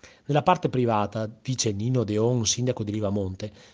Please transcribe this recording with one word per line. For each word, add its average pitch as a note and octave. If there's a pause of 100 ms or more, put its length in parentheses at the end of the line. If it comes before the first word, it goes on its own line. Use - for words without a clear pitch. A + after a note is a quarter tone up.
(260)
"Nella C#3+
parte F3
privata", A2
dice A2
Nino A2+
Deon, A2
sindaco A#2+
di G2+
Rivamonte, G2+ (220)